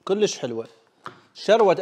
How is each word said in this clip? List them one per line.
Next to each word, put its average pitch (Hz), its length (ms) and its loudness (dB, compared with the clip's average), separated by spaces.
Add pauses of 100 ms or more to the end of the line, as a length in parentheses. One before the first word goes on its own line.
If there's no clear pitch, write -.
كلش 202 320 -2
حلوة. 113 300 -8 (680)
شروة 202 480 2